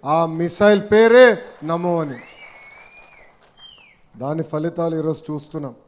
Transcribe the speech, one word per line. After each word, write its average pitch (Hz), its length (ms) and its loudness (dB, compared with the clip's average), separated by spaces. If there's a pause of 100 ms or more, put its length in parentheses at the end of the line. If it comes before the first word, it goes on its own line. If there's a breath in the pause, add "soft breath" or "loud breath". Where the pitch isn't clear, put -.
ఆ 160 200 0
మిసైల్ 170 560 0 (100)
పేరే 226 460 6 (260)
నమో 170 380 -4
అని. 139 180 -10 (2000)
దాని 147 260 -6
ఫలితాలు 165 520 -6
ఈరోజు 156 240 -4
చూస్తున్నాం. 147 560 -12 (120)